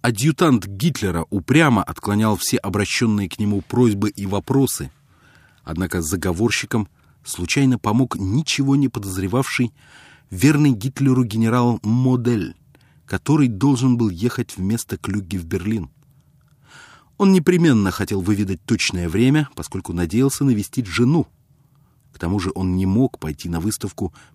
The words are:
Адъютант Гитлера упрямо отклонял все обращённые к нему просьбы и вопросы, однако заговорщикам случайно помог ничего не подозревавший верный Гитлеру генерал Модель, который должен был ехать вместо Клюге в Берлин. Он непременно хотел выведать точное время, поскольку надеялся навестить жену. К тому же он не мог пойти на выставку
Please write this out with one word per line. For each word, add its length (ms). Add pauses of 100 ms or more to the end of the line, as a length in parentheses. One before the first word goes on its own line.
Адъютант 680
Гитлера 600
упрямо 520
отклонял 540
все 220
обращённые 680
к 120
нему 200
просьбы 480
и 160
вопросы, 680 (720)
однако 360
заговорщикам 880 (380)
случайно 520
помог 380
ничего 600
не 120
подозревавший 840 (580)
верный 400
Гитлеру 540
генерал 580
Модель, 720 (500)
который 440
должен 480
был 120
ехать 480
вместо 400
Клюге 420
в 60
Берлин. 460 (1300)
Он 140
непременно 580
хотел 300
выведать 420
точное 460
время, 480
поскольку 360
надеялся 520
навестить 420
жену. 400 (840)
К 80
тому 180
же 160
он 220
не 100
мог 320
пойти 300
на 100
выставку 560 (200)